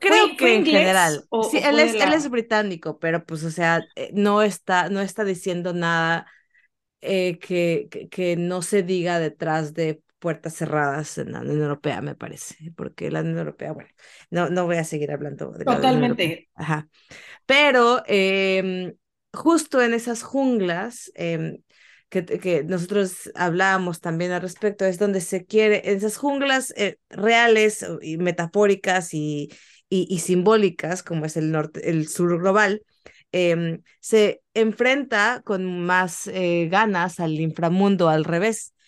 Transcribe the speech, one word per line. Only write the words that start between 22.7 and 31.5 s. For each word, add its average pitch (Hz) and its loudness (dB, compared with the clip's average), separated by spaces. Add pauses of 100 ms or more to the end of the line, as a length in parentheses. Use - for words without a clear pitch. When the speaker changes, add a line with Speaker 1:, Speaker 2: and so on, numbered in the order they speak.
Speaker 1:
hablábamos 185 0
también 175 -4
al 180 -4
respecto, 196 -4
es 180 0
donde 196 0
se 180 -6
quiere, 214 4
en 202 2
esas 214 -4
junglas, 277 0
eh, 196 -2 (120)
reales 220 4 (180)
y 160 -8
metafóricas 180 0
y, 151 -4 (380)
y, 185 2
y 175 -2
simbólicas, 185 2
como 160 -6
es 151 -8
el 156 0